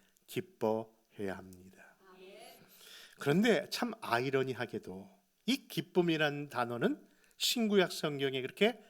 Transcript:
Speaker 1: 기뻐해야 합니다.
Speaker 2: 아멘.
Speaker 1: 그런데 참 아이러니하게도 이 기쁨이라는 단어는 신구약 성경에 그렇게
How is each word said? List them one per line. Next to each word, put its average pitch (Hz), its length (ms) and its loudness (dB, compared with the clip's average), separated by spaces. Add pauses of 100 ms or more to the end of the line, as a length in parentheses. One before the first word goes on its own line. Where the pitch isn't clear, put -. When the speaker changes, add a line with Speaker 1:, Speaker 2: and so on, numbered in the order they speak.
(280)
Speaker 1:
기뻐해야 110 1080 -4
합니다. 95 600 -20 (100)
Speaker 2:
아멘. 185 300 -20 (840)
Speaker 1:
그런데 180 520 4
참 240 280 -2
아이러니하게도 120 1080 -2 (380)
이 254 200 -2
기쁨이라는 156 800 0
단어는 123 580 -2 (320)
신구약 202 540 2
성경에 139 500 -2
그렇게 196 480 0